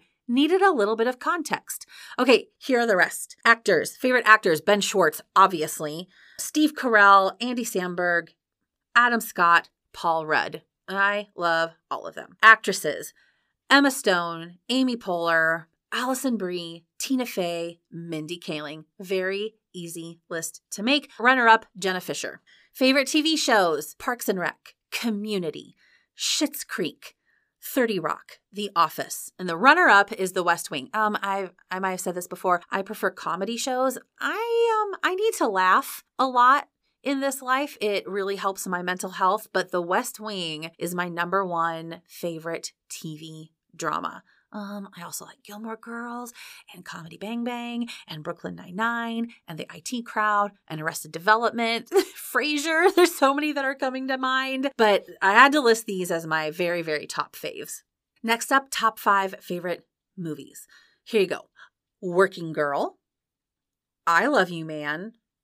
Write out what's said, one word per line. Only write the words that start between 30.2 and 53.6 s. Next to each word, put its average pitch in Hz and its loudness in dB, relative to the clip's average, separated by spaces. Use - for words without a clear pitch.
The 190 0
West 170 0
Wing. 131 -8
Um, 214 0
I, 196 -4
I 185 -6
might 190 -2
have 180 -6
said 175 -6
this 175 -8
before. 180 0
I 190 -2
prefer 202 -4
comedy 190 -6
shows. 254 -2
I, 453 0
um, - -12
I 349 0
need 440 0
to 311 0
laugh 190 2
a 262 2
lot 254 4
in 269 -2
this 269 -4
life. 262 -4
It 202 -2
really 196 -4
helps 196 -4
my 180 -4
mental 180 -6
health, 190 0
but 185 -2
The 180 -2
West 190 -2
Wing 170 -8
is 175 -6
my 175 -4
number 175 -2
one 165 -4
favorite 165 -8
T 156 -12
V 156 -18
drama. 156 -6
Um, 202 -12
I 175 -16
also 170 -12
like - -20
Gilmore 220 -12
Girls 240 -12
and 175 -20
Comedy 170 -16
Bang 233 -6
Bang 240 -6
and 156 -12
Brooklyn 175 -8
Nine-Nine 233 -4
and 160 -12
The - -8
I 170 -18
T 247 -6
Crowd 208 0
and 160 -8
Arrested 156 -8
Development, 226 2
<laughs> - -2
Frasier. 294 2
There's 339 6
so 277 4
many 294 -2
that 277 -2